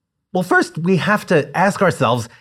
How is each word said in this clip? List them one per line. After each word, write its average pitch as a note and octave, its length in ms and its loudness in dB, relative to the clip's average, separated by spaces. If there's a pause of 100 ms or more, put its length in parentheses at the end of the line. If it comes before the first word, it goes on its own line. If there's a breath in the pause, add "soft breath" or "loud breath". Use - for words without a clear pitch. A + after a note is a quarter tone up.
(320)
Well, F3+ 120 -2
first, F4 340 0
we F3+ 200 0
have G3 300 -2
to D3+ 280 0
ask F#3+ 260 0
ourselves, B2 460 0 (120)